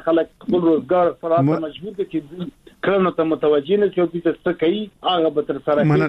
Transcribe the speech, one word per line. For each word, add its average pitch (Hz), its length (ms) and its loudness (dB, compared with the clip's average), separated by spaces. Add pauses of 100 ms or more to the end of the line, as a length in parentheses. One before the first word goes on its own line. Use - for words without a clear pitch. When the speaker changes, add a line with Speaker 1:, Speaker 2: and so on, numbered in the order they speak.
Speaker 1:
خلک 165 260 0 (120)
خپل 180 240 0
روزګار 165 520 2
فرار 165 160 0
ته 151 220 2
Speaker 2:
م- 160 100 -6
Speaker 1:
مجبور 170 240 -14
کړي 190 200 -6
چې 160 60 -2 (120)
دوی 175 160 -10 (400)
کړنو 185 340 2
ته 165 140 0
متوجه 151 420 0
نه 202 180 2
شي 180 60 -2
او 175 60 2
دوی 170 200 -6
ته 160 80 0 (100)
څه 175 80 0 (120)
کوي، 196 180 0 (220)
هغه 160 340 0
به 147 140 -2
تر 139 140 -10
سره 151 80 0
کوي. 151 180 2
Speaker 2:
مننه. 156 160 2